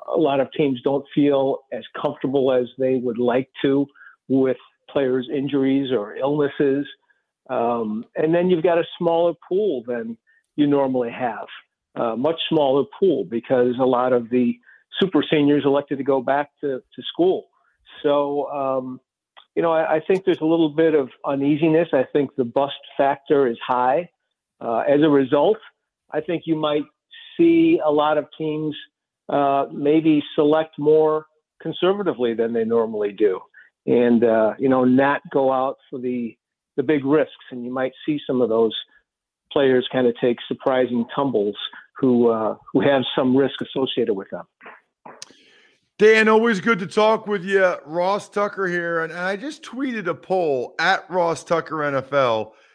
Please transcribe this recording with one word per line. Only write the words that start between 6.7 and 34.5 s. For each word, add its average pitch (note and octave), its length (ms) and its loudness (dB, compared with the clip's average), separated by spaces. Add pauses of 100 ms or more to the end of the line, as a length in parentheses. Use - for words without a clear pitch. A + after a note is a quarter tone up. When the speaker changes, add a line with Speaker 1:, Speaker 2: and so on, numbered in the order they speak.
Speaker 1:
Um, A#2 560 -4 (100)
and D#3+ 200 0
then F3 160 2
you've E3+ 100 2
got E3+ 160 2
a E3 80 0 (140)
smaller E3+ 340 0 (160)
pool F#3 380 -2
than A#2 300 -8 (400)
you D3 100 2
normally C3 440 0
have, A2+ 360 -8 (480)
a A#2 200 -2
much D3+ 240 -2 (100)
smaller C#3+ 340 2 (160)
pool D3 240 2
because B2 560 0
a C3 60 2
lot B2+ 280 2
of A#2+ 160 0
the A#2+ 300 0 (400)
super E3+ 300 2
seniors D3 360 2
elected C#3+ 320 0
to C3+ 80 -8
go C3+ 160 0
back C#3 300 -2 (100)
to, C3+ 200 -6 (140)
to B2+ 60 -14
school. D#3+ 460 -2 (560)
So, C#3+ 480 0
um, C3 500 -4 (540)
you E3 60 0
know, E3 100 2
I, D#3+ 240 0
I D#3+ 60 0
think F#3 220 -2
there's E3+ 160 0
a D#3 60 -2
little E3 240 2
bit D#3 240 2
of C#3 160 0 (160)
uneasiness. D3+ 680 0
I C3+ 100 2 (100)
think C#3+ 220 -2
the B2+ 100 -2
bust C3+ 300 -4 (200)
factor C#3 520 2
is A#2 180 -2
high. C3 420 0 (540)
Uh, A#2 260 -2
as C#3+ 140 4
a D#3 80 6
result, C#3+ 480 2 (560)
I D3+ 80 -4
think E3 240 -6
you E3 100 -2
might D3+ 300 -2 (500)
see E3 480 4
a D3+ 80 2
lot D3+ 260 2
of C#3 100 -4 (100)
teams, D#3 360 -4 (540)
uh, C#3 420 0
maybe D3+ 540 2 (100)
select D#3 460 0
more D#3 460 4 (360)
conservatively E3 720 -2
than A2+ 200 -2
they A2+ 100 0
normally A2 480 0
do G2 300 0 (440)
and, A#2+ 380 4
uh, A2 340 2